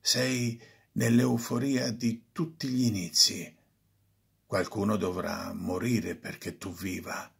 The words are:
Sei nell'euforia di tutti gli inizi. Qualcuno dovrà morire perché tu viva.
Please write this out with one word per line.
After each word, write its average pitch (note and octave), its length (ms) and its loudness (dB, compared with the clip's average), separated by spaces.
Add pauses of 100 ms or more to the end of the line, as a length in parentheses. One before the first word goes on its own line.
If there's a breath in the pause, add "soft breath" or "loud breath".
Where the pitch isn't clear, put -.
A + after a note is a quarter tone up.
Sei B2 600 0 (340 loud breath)
nell'euforia B2 960 2
di A#2 400 -2
tutti D#3+ 340 -6
gli B2+ 200 2
inizi. F2 720 0 (920)
Qualcuno G2+ 460 0
dovrà F2+ 560 -4
morire F#2 600 0
perché - 440 -10
tu F#2+ 160 -10
viva. F2+ 640 -8